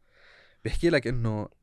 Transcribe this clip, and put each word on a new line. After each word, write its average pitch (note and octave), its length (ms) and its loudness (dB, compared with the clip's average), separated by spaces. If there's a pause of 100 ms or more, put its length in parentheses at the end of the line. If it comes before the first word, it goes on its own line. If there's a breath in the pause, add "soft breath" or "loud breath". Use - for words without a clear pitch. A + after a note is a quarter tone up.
(640 soft breath)
بيحكي E3 260 2
لك C#3+ 160 2
إنه A2+ 420 -2 (140)